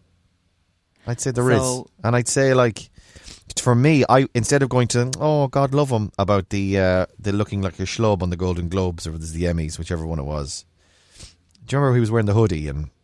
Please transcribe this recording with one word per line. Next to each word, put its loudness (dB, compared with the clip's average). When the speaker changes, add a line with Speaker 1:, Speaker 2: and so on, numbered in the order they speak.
Speaker 1:
I'd -8
say -2
there 2
is. 4
Speaker 2:
So -4
Speaker 1:
And 2
I'd 0
say, 2
like, 4
for 4
me, 6
I, 6
instead 0
of -2
going 2
to, 0
"Oh, 0
God 0
love 0
him," -2
about 0
the, -2
uh, 2
the -6
looking -4
like -6
a -4
schlub 0
on -2
the -6
Golden -4
Globes -4
or -8
the -8
Emmys, -2
whichever -6
one -6
it -6
was. -8
Do -6
you 0
remember 2
he 4
was 0
wearing 2
the 2
hoodie 2
and, -6